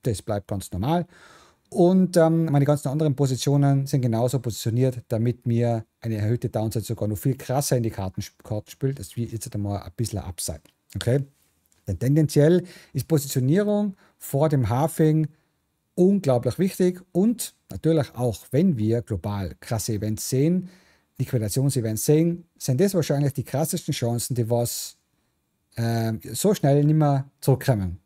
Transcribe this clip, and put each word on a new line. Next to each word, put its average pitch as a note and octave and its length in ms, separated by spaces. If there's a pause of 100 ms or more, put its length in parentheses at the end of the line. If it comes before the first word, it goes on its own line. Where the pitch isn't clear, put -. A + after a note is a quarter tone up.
Das A2 180
bleibt G#2 260
ganz G2 240
normal. C#3 340 (640)
Und, F3+ 480
ähm, E3 280
meine C#3+ 200
ganzen C#3+ 240
anderen D3+ 260
Positionen C#3 720
sind C#3 140
genauso B2 380
positioniert, A#2+ 680
damit A#2 380
mir A#2 400 (160)
eine A2+ 140
erhöhte A2 340
Downside A2 340
sogar G#2+ 240
noch G#2+ 100
viel C3+ 200
krasser C3+ 400
in A#2+ 60
die A2+ 60
Karten F#2+ 300
sp-, - 240
Karten - 260
spielt, C#3 300
als - 160
wie A#2+ 80
jetzt A2+ 320
einmal G2+ 260
ein F2+ 140
bisschen G#2+ 240
Upside. - 440 (320)
Okay? B2+ 280 (640)
Denn F#2 100
tendenziell D3+ 680 (280)
ist B2+ 160
Positionierung F#3+ 880 (220)
vor D3+ 320
dem C3+ 180
Halving D#3 600 (680)
unglaublich C#3+ 640
wichtig F3+ 420 (120)
und G#3 420 (140)
natürlich D3+ 460
auch, A#2+ 360
wenn D#3 260
wir A2 240
global G2+ 600
krasse A2+ 320
Events G#2+ 360
sehen, E3+ 380 (520)
Liquidationsevents B2+ 840
sehen, E3+ 400 (120)
sind C3+ 240
das G3 140
wahrscheinlich C#3+ 360
die B2 120
krassesten D3+ 500
Chancen, A#2+ 420
die A#2 140
was, - 480 (800)
ähm, A2+ 420 (140)
so G3 200
schnell C#3+ 300
nicht D#3 120
mehr C#3+ 340 (100)
zurückkommen. G#2+ 680